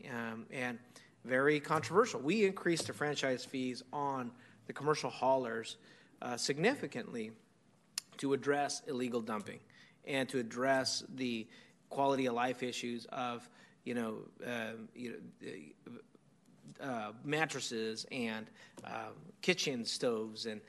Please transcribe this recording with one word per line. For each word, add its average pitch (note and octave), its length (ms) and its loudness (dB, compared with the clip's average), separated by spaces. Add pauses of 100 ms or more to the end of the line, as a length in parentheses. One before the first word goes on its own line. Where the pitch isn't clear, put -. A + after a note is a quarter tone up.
(120)
um, A#2 400 -6
and B2 280 -4 (460)
very C3+ 340 6
controversial. D#3+ 600 4
We G3 260 4
increased F#3+ 420 2
the C3+ 60 -4
franchise C3+ 520 0
fees B2+ 380 -2 (100)
on C3+ 380 -2 (360)
the C3+ 60 -6
commercial D3 360 2
haulers, B2 680 2 (440)
uh, A#2+ 160 -4
significantly C3+ 920 0 (840)
to C3+ 160 2
address C#3 540 2
illegal B2 340 0
dumping G#2+ 380 -4 (460)
and C3+ 240 2
to C3+ 100 0
address B2+ 640 2 (120)
the A#2+ 320 -2 (420)
quality C#3 380 4
of A#2+ 60 2
life B2 300 0
issues A#2+ 480 -4
of, B2 360 -4 (360)
you A#2+ 100 -4
know, A2+ 240 0 (280)
uh, A#2 280 -4 (220)
you A#2+ 160 -8
know, - 400 -12 (1300)
uh, A2+ 320 -4 (120)
mattresses C3 880 0
and, A2 360 -2 (380)
um, A2 280 -6 (280)
kitchen C#3+ 440 2
stoves A2 600 -2
and, G#2+ 240 -6